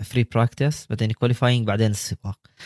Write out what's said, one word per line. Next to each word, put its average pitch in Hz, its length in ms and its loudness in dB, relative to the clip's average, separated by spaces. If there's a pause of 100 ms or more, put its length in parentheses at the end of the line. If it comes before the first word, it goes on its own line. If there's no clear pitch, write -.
فري 123 200 0
براكتس، 120 640 0
بعدين 110 220 -2
كواليفاينج، 123 560 2
بعدين 107 240 2
السباق. - 480 -6 (260)